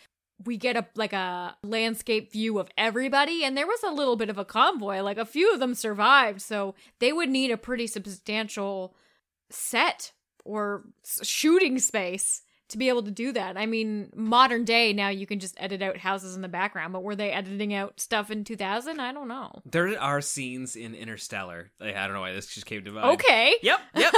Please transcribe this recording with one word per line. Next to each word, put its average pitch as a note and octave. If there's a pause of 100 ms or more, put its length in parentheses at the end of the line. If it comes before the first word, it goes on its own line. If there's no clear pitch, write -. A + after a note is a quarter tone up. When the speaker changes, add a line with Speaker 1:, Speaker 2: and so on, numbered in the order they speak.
(440)
Speaker 1:
We A#3
get B3
a, A#3
like, G#3
a F3+
landscape A3
view G#3+
of F#3
everybody, C4+
and C4+
there C#4+
was A4+
a G4+
little C#4+
bit G#3+
of G#3
a G3+
convoy. A3
Like, G3
a A3+
few E4+
of F4
them B3+
survived, G#3+
so G3+ (260)
they B3+
would D#4
need C4
a A3+
pretty A#3
substantial G3+ (540)
set - (320)
or G#3 (180)
s-, -
shooting D#4
space F#3+ (260)
to -
be B3+
able A#3+
to G3+
do A3+
that. F#3+
I G3+
mean, A3
modern A#3
day, A#3
now G3+
you G3
can G#3
just F#3
edit F#3+
out F#3+
houses F#3
in F#3+
the F#3
background, F3+
but F#3
were G3+
they G3+
editing G3+
out G3+
stuff G#3
in G#3+
two A3+
thousand? A#3+
I B3+
don't C#4+
know. B3
Speaker 2:
There F3+
are C#3+
scenes B2+
in A2+
Interstellar. G2 (100)
Like, G2+
I G2
don't G2
know G2
why F#2
this G2
just -
came G#2
to G2+
mind. G#2+
Speaker 1:
Okay. D4
Speaker 2:
Yep, C#4+ (140)
yep. -